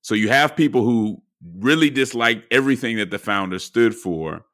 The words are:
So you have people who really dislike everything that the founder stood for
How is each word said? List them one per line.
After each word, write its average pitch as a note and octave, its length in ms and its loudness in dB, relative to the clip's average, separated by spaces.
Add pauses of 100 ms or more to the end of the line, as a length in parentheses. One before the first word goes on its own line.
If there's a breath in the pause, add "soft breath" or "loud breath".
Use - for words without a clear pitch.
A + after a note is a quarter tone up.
So - 140 -4
you G#2+ 140 0
have C#3+ 280 2
people C#3+ 260 2
who A2 400 0 (360)
really D3 320 2
dislike A#2 600 0
everything C3 460 0
that G#2 140 -4
the G2+ 80 -6
founder F#2+ 400 -4
stood A2+ 360 2
for D#2+ 600 -8